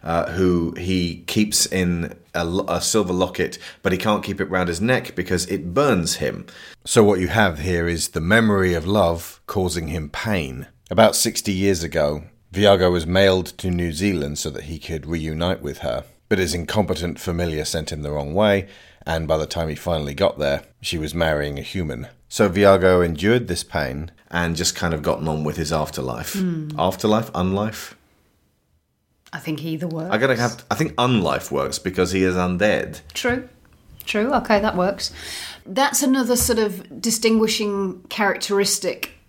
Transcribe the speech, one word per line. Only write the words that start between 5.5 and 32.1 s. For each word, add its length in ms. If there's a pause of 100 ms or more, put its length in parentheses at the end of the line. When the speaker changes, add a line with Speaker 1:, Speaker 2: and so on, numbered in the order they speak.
Speaker 1:
burns 420
him. 300 (380)
So 180
what 200
you 80
have 300
here 280
is 220
the 100
memory 540
of 120
love 600
causing 400
him 220
pain. 580 (220)
About 260
sixty 380
years 300
ago, 400 (300)
Viago 380
was 160
mailed 520
to 120
New 220
Zealand 440
so 120
that 140
he 140
could 280
reunite 560
with 180
her, 240 (240)
but 120
his 140
incompetent 640
familiar 460
sent 300
him 80
the 100
wrong 220
way, 340 (380)
and 200
by 120
the 80
time 240
he 60
finally 380
got 240
there, 260 (180)
she 160
was 180
marrying 420
a 40
human. 460 (200)
So 220
Viago 560
endured 420
this 160
pain 480 (180)
and 280
just 180
kind 180
of 80
gotten 280
on 160
with 100
his 160
afterlife. 640
Speaker 2:
Hmm. 440
Speaker 1:
Afterlife? 540
Unlife? 640 (1400)
Speaker 2:
I 60
think 240
either 240
works. 240
Speaker 1:
I 60
gotta 180
have, 340
I 60
think 200
unlife 560
works 280
because 320